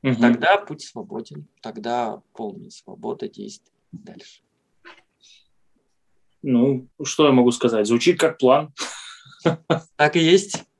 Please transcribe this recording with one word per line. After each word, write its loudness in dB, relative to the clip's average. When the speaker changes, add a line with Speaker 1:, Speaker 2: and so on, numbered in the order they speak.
Speaker 1:
Мгм. 0
Speaker 2:
Тогда 4
путь -10
свободен, -14
тогда -6
полная -12
свобода -12
действий -18
дальше. -20
Speaker 1:
Ну, 0
что 0
я 4
могу 4
сказать? -2
Звучит 2
как 0
план. 2
<laughs> 2
Speaker 2:
Так 2
и 4
есть. 2